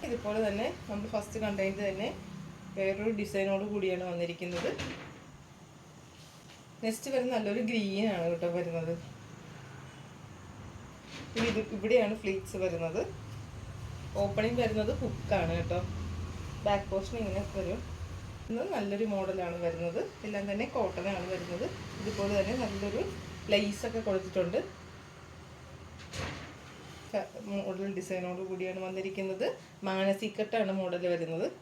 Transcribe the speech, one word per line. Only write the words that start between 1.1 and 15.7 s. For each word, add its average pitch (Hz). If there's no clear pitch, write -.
ഫസ്റ്റ് 208
കണ്ടതിൻ്റെ 196
തന്നെ 196
വേറൊരു 196
ഡിസൈനോട് 196
കൂടിയാണ് 185
വന്നിരിക്കുന്നത്. 170
നെക്സ്റ്റ് 220
വരുന്ന 254
നല്ലൊരു 214
ഗ്രീൻ 208
ആണ് 170
കേട്ടോ 175
വരുന്നത്. 165
ഇനി 226
ഇത് 214
ഇവിടെയാണ് 214
ഫ്ലീറ്റ്സ് 190
വരുന്നത്. 165
ഓപ്പണിംഗ് 220
വരുന്നത് 214
ഹുക്കാണ് 170
കേട്ടോ. 175